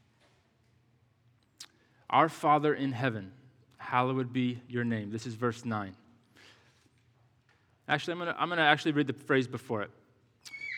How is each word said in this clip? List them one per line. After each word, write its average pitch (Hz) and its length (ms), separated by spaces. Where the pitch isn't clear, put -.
"Our 151 180
Father 151 460
in 139 160
heaven, 110 400
hallowed 127 540
be 123 360
your 120 160
name." 110 260
This 110 160
is 120 80
verse 117 320
nine. 104 300
Actually, 151 260
I'm 175 60
gonna, 170 180
I'm 160 120
gonna 170 120
actually 151 300
read 143 160
the 131 60
phrase 131 340
before 117 340
it. 95 80